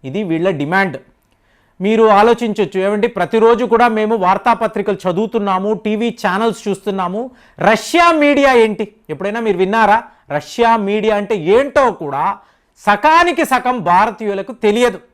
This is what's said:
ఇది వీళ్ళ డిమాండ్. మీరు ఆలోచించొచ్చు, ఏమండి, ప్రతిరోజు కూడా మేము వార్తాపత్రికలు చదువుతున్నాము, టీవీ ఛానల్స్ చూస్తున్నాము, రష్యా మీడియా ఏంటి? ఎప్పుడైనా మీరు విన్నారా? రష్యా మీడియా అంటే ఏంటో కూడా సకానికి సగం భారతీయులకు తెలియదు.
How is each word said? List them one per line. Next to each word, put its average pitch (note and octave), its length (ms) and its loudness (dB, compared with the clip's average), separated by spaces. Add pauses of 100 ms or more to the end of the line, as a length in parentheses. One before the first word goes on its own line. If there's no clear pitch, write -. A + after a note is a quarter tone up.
(100)
ఇది F#3+ 200 -6
వీళ్ళ E3 180 0 (120)
డిమాండ్. E3+ 360 -2 (880)
మీరు A3 200 4 (140)
ఆలోచించొచ్చు, A3 640 0
ఏమండి, G#3+ 320 0
ప్రతిరోజు A3+ 560 2
కూడా A#3+ 140 4 (100)
మేము G#3+ 260 -2
వార్తాపత్రికలు G3+ 800 -2
చదువుతున్నాము, G3 680 -2 (120)
టీవీ G#3+ 240 -2 (140)
ఛానల్స్ G#3 460 -2
చూస్తున్నాము, G3 560 -6 (460)
రష్యా E4+ 360 2 (160)
మీడియా C#4+ 300 4 (120)
ఏంటి? G#3+ 220 -4 (280)
ఎప్పుడైనా G#3 340 -6
మీరు F#3 160 -2
విన్నారా? G#3+ 340 2 (380)
రష్యా A3+ 360 -2 (160)
మీడియా G#3+ 340 0
అంటే G#3 140 -4 (220)
ఏంటో C#4 280 2 (160)
కూడా C#3+ 220 -4 (640)
సకానికి D4 640 2
సగం B3 260 -2 (140)
భారతీయులకు G3+ 640 -2 (120)
తెలియదు. G#3 340 0 (140)